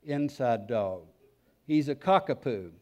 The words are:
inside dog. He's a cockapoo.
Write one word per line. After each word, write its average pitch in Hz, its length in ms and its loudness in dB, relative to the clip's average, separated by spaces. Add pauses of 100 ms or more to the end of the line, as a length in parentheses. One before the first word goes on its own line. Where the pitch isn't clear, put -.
inside 139 640 -2
dog. 98 360 -2 (640)
He's 151 220 2
a 143 60 -2
cockapoo. 127 760 0 (100)